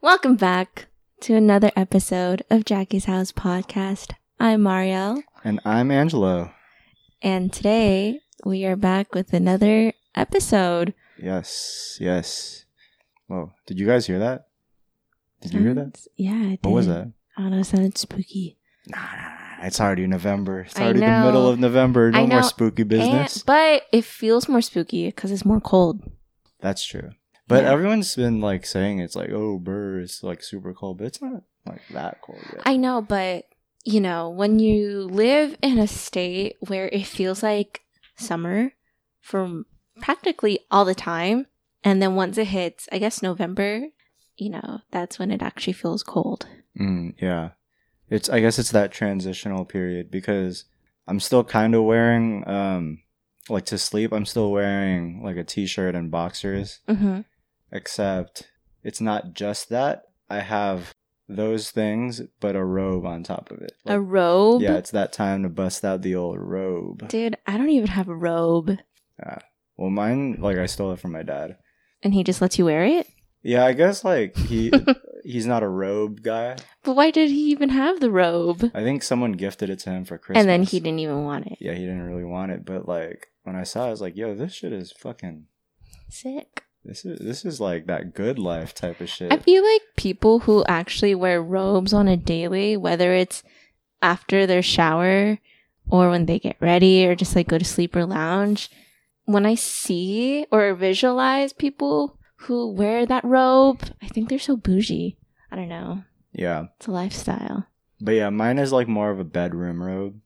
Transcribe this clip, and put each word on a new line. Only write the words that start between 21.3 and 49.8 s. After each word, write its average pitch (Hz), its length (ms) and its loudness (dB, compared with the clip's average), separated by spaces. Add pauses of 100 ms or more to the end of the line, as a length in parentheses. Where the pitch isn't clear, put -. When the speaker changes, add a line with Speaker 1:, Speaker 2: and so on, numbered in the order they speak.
Speaker 1:
know. 127 40 6
Speaker 2:
of 247 100 2
November. 123 520 6
No 117 80 6
Speaker 1:
I - 80 6
Speaker 2:
more 123 140 6
Speaker 1:
know. 113 60 4
Speaker 2:
spooky 113 360 0
Speaker 1:
And, 107 80 0
Speaker 2:
business. 117 520 2
Speaker 1:
but 302 400 4 (100)
it 226 120 6
feels 233 440 0
more 254 140 4
spooky 170 480 -2
'cause - 200 -6
it's 196 140 -4
more 208 160 4
cold. 185 420 4 (580)
Speaker 2:
That's 95 240 -4
true. - 260 -12 (360)
But 131 180 6
Speaker 1:
Yeah. 131 80 4
Speaker 2:
everyone's 190 440 0
been, 120 240 0
like, 98 240 -2
saying 98 360 -2
it's 87 140 -8
like, 90 160 -6
"Oh, 107 280 -4
brr, 95 420 -6
it's, 90 220 -14
like, 90 200 -10
super 92 300 -12
cold," 92 240 -12
but 104 120 -8
it's - 120 -14
not, 254 220 -10 (240)
like, - 160 -16 (100)
that - 300 -10
cold - 160 -20 (120)
yet. - 140 -16
Speaker 1:
I 262 140 2
know, 254 240 0
but, 190 420 -4 (400)
you 214 160 2
know, 170 300 -4
when 208 300 2
you 208 420 2
live 247 580 2
in 262 180 2
a 214 80 4
state 185 720 -4 (120)
where 190 200 -4
it 196 180 -2
feels 185 360 -2
like 208 400 -2 (340)
summer 180 560 -2 (480)
for 180 440 -6 (360)
practically 233 600 0 (100)
all 196 160 4
the 185 80 2
time, 185 520 -2 (380)
and 196 160 4
then 190 140 2
once 190 240 0
it 220 80 0
hits, 185 440 -6
I - 80 -6
guess, 202 240 -2
November, 202 680 -4 (500)
you 208 100 -6
know, - 320 -10 (100)
that's 180 280 -8
when - 120 -4
it 190 120 -4
actually - 320 -6
feels - 280 -6
cold. - 440 -4 (340)
Speaker 2:
Mm, 90 400 -2
yeah. 85 300 -4 (580)
It's, - 220 -2
I 120 100 2
guess 113 180 4
it's 120 140 -2
that 101 180 4
transitional 95 760 -4
period 90 440 -6